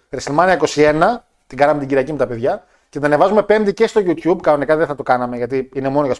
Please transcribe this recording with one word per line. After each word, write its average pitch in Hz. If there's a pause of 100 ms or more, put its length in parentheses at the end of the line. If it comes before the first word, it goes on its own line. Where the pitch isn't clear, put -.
WrestleMania 151
είκοσι 143
ένα, 160 (220)
την 131
κάναμε 147
την 143
Κυριακή 131
με 151
τα 127
παιδιά, 123 (240)
και -
την 143
ανεβάζουμε 185
Πέμπτη 208
και 220
στο 214
YouTube, 170
κανονικά 147
δεν 156
θα 147
το 131
κάναμε, 123
γιατί 127
είναι 135
μόνο 143
για 127